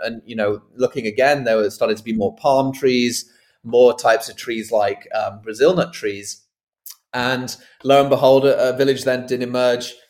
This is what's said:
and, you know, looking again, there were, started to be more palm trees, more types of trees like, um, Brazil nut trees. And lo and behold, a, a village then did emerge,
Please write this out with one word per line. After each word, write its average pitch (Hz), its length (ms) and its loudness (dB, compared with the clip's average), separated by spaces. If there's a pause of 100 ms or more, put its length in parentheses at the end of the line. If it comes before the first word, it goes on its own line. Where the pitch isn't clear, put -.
and, 117 200 -8
you 117 120 -14
know, 104 260 -2 (140)
looking 123 320 -2
again, 131 340 0
there 113 140 0
were, 104 140 0
started 110 260 -2
to 107 80 -14
be 117 80 -6
more 104 240 -4
palm 135 360 0
trees, 123 560 -2 (360)
more 120 280 6
types - 360 0
of 113 80 -18
trees 113 340 -8
like, 104 460 -2
um, 104 260 -6
Brazil 113 320 2
nut 165 180 -2
trees. 101 520 -10 (680)
And 127 440 -4 (260)
lo 139 160 4
and 139 100 4
behold, 135 380 4
a, 127 260 2
a 123 40 -8
village 135 260 0
then 127 240 -2
did 123 160 -4
emerge, 123 520 -2 (160)